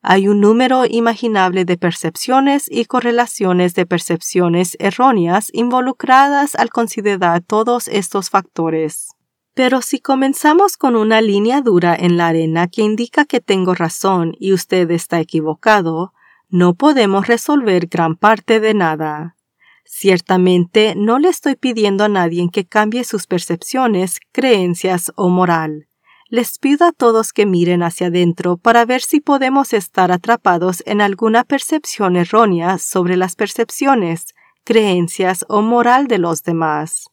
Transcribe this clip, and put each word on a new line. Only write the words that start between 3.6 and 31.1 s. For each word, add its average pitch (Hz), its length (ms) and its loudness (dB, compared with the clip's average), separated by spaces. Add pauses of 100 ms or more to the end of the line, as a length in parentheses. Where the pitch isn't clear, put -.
de 180 100 0
percepciones 175 960 -2
erróneas 202 720 0
involucradas 262 1040 0
al - 140 -2
considerar 196 720 -2
todos 226 460 -2
estos 196 420 -4
factores. 160 800 -4 (440)
Pero 254 260 0
si 254 200 -6
comenzamos 285 760 0
con 247 200 0
una 220 240 2
línea 226 400 2
dura 175 340 2
en 175 220 0
la 170 120 0
arena 165 380 0
que 214 160 -4
indica 233 440 -2
que 240 140 -2
tengo 185 340 0
razón 170 680 -2
y 190 120 0
usted 180 380 0
está 170 300 -2
equivocado, 165 920 -2 (340)
no 180 260 2
podemos 208 540 2
resolver 233 580 0
gran 165 300 -2
parte 220 420 2
de 220 160 0
nada. 156 640 -4 (480)
Ciertamente 185 1120 2
no 220 240 0
le 339 80 2
estoy 294 260 -2
pidiendo 214 480 -2
a 214 60 2
nadie 175 420 -2
que 190 140 -4
cambie 214 400 -2
sus - 240 -8
percepciones, 185 920 -2 (140)
creencias 185 800 0
o 185 140 0
moral. 165 580 0 (460)
Les 233 260 -4
pido 285 280 2
a 339 60 2
todos 226 420 0
que 202 100 2
miren 175 380 2
hacia 175 240 -4
adentro 175 500 0
para 233 300 2
ver 254 160 -2
si 302 180 0
podemos 269 540 0
estar 185 360 0
atrapados 180 760 0
en 208 160 0
alguna 214 420 0